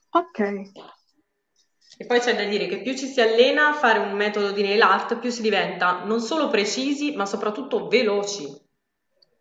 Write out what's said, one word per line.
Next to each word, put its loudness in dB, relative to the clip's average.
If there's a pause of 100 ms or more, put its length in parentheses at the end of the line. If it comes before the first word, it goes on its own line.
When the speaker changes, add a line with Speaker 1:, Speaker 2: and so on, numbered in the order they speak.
(100)
Speaker 1:
Ok. -2
Speaker 2:
E -12
poi 2
c'è 0
da -4
dire -2
che -6
più -6
ci -8
si -2
allena 6
a 2
fare 2
un -4
metodo -2
di -2
nail 4
art, 2
più -4
si -6
diventa 0
non -2
solo -2
precisi, -2
ma -2
soprattutto -4
veloci. -2 (880)